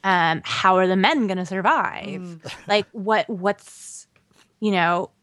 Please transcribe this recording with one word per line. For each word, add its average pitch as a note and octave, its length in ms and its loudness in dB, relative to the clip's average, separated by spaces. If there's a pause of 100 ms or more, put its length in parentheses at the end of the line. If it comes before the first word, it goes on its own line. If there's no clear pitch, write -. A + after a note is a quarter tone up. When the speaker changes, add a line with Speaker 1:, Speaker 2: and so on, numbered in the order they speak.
Speaker 1:
Um, E3+ 420 2
how - 340 2
are F#3 80 4
the F#3 100 2
men A#3 300 2
gonna F#3 200 -4
survive? G3 720 -2
Speaker 2:
Mm. E3+ 320 -16 (160)
Speaker 1:
Like, G#3 240 2
what, G#3+ 360 -2
what's, - 800 -8 (540)
you G#3+ 120 0
know F3 380 0 (120)